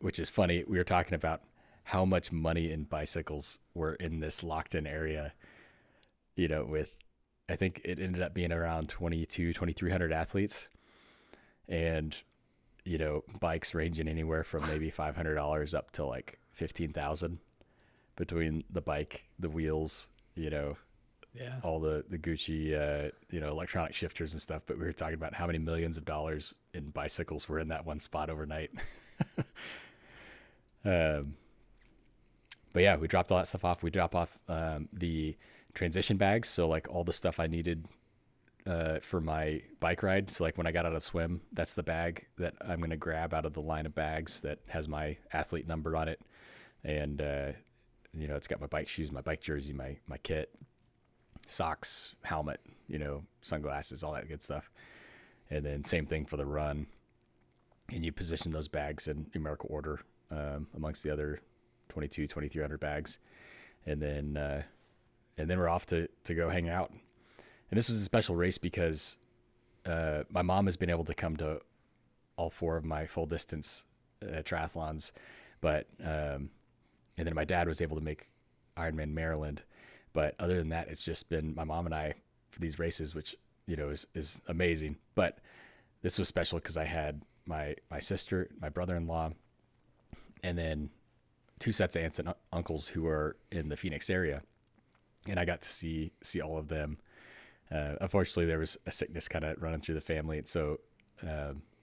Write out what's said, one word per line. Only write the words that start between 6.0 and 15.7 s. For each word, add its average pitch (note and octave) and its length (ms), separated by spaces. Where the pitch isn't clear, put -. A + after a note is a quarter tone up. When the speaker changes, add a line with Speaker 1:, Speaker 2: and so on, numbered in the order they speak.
Speaker 1:
you F2 140
know, D2+ 160
with, D2+ 300
I E2 80
think F#2 280
it F2 140
ended F2+ 240
up E2+ 120
being F2 180
around E2 360
twenty-two, E2+ 640
twenty-three E2+ 380
hundred F2 220
athletes. G2 560
And, D#2+ 480
you F2 140
know, D2+ 260
bikes E2 340
ranging D#2+ 340
anywhere D#2+ 360
from D2+ 220
maybe D#2 240
five D#2 260
hundred D#2+ 200
dollars D2+ 380